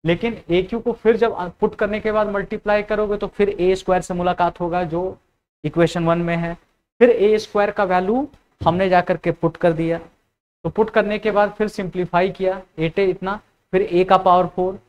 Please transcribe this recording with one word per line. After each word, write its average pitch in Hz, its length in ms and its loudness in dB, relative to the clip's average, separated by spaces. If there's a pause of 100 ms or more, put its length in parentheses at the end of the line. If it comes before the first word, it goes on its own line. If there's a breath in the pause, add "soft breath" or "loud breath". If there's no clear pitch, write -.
लेकिन 175 340 -2 (120)
ए 175 140 2
क्यू 226 160 -6
को 233 140 -4
फिर 220 240 2
जब 185 420 -2
put - 160 -2
करने 208 240 -2
के 214 120 -2
बाद 214 180 0
multiply 208 560 -2
करोगे 208 320 -2
तो - 120 -6
फिर 202 220 0
ए 185 240 2
स्क्वायर 185 260 0
से 185 120 -8
मुलाकात 175 460 -2
होगा, 175 240 -2
जो 175 340 -6 (460)
equation 165 420 0
one 170 140 2
में 170 180 -2
है। 170 160 -4 (480)
फिर 240 80 8
ए 214 300 4
स्क्वायर 208 320 0
का 208 140 -2
value 190 420 0 (340)
हमने 180 280 2
जा 180 140 4
करके 175 300 -2
put 165 240 -2
कर 170 160 2
दिया, 165 240 -2 (680)
तो 160 40 -2
put 220 200 0
करने 208 300 0
के 214 120 -2
बाद 208 200 2
फिर 214 180 -2
simplify 180 600 -2
किया, 185 300 -4 (180)
एट 160 200 -2
ए 196 60 2
इतना, 190 300 -4 (380)
फिर 190 100 2
ए 180 200 2
का 190 160 4
power 180 280 4
four 185 420 -6